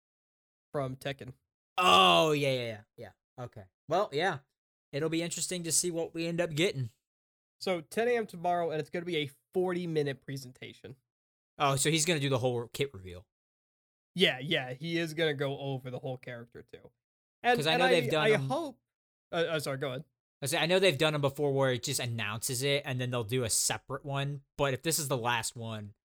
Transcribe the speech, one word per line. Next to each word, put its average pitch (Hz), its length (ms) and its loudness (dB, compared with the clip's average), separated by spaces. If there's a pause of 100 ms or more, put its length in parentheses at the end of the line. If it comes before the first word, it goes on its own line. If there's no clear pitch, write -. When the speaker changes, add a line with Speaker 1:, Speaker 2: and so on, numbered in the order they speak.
(720)
Speaker 1:
from 131 220 -4
Tekken. 131 380 -10 (440)
Speaker 2:
Oh, 180 540 8
yeah, 143 200 2
yeah, 127 140 0
yeah, 110 120 -8 (200)
yeah. - 480 -18
Okay. 110 180 -18 (240)
Well, 180 240 2
yeah. 156 280 -2 (520)
It'll 156 180 -2
be 165 140 0
interesting 170 400 -6
to 165 80 -4
see 180 200 2
what 160 220 -6
we 165 140 -4
end 170 140 -2
up 170 120 -2
getting. 139 360 0 (720)
Speaker 1:
So, 180 200 -2
ten 220 260 -2
A 240 100 2
M 226 100 -2
tomorrow, 175 440 -2
and 156 80 -2
it's 147 100 -6
gonna 175 160 -6
be 170 120 -2
a 147 140 -2 (220)
forty-minute 170 680 0
presentation. 127 760 -14 (600)
Speaker 2:
Oh, 139 180 4
so 139 140 2
he's 151 160 2
gonna 170 140 2
do 139 100 0
the 131 100 4
whole 120 340 -2
kit 139 200 -4
reveal. 92 320 -16 (880)
Speaker 1:
Yeah, 165 260 4
yeah, 135 320 -2
he 165 240 -4
is 165 160 -2
gonna 156 200 2
go 139 260 -2
over 131 320 -6
the 123 80 -8
whole 131 180 -8
character, 120 460 -16 (100)
too. - 160 -20 (540)
And, 240 140 4
Speaker 2:
'Cause - 100 0
I - 60 4
Speaker 1:
and 247 60 2
Speaker 2:
know 254 60 6
Speaker 1:
I, 254 60 4
Speaker 2:
they've 233 200 4
done 156 140 2
Speaker 1:
I 220 60 6
Speaker 2:
them 147 180 2
Speaker 1:
hope, 285 280 -4 (540)
uh, - 40 -8
uh, 165 240 0
sorry, 139 180 -4
go 139 120 -4
ahead. 131 140 -8 (380)
Speaker 2:
I - 60 -8
say, 165 100 0
I 156 80 2
know 180 140 4
they've 185 180 6
done 156 180 4
'em 147 60 0
before 143 320 0
where 135 180 2
it 123 120 -2
just 139 160 -2
announces 117 640 -4
it, 143 220 2
and 131 140 -4
then 123 120 -4
they'll 123 120 -2
do 120 200 -2
a 110 60 -2
separate - 560 -2
one. 139 360 -4 (160)
But 139 160 2
if 123 100 -4
this 160 160 0
is 147 100 -4
the 139 80 2
last 117 380 -2
one, 110 380 -10 (100)